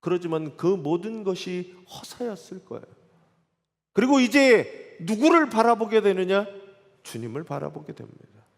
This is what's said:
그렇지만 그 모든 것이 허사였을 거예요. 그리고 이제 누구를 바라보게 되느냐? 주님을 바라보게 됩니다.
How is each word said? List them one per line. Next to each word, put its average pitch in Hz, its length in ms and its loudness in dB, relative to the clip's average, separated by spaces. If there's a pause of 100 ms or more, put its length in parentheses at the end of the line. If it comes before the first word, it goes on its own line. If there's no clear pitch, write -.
그렇지만 165 560 -4
그 160 100 -4
모든 180 560 -2
것이 180 540 -8 (120)
허사였을 - 760 -14
거예요. - 220 -16 (1040)
그리고 262 260 4
이제 247 840 4
누구를 254 500 2
바라보게 220 500 2
되느냐? 196 460 0 (580)
주님을 120 400 -10
바라보게 151 500 -10
됩니다. - 500 -20 (140)